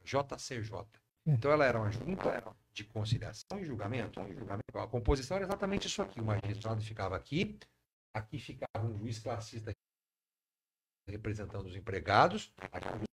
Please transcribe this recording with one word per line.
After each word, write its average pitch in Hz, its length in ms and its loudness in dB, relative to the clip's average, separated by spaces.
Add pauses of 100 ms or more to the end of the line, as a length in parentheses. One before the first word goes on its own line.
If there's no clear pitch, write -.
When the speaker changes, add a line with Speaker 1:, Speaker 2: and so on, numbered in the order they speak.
Speaker 1:
J 139 340 -2
C 120 240 -6
J. 95 240 -8 (400)
Speaker 2:
É. 156 60 6
Speaker 1:
Então 139 200 6
ela 151 140 8
era 117 120 6
uma 107 120 2
junta - 520 0 (300)
de - 100 -10
conciliação 110 800 -2
e 190 40 -6
julgamento. 113 580 -4
E 95 120 -8
julgamento. 98 440 -6
A 101 100 -2
composição 135 480 2
era 196 80 0
exatamente 196 420 0
isso 190 140 0
aqui. 196 200 -4
O 113 40 -2
magistrado 107 560 0
ficava 104 340 -2
aqui, 196 440 -2 (560)
aqui 107 240 -6
ficava 113 480 -6
um 107 120 -4
juiz 113 220 -4
classista 113 500 -6 (1400)
representando 104 580 -4
os 90 100 -8
empregados, 101 760 4 (200)
aqui 92 160 -6
o 90 40 -4
juiz 104 200 -4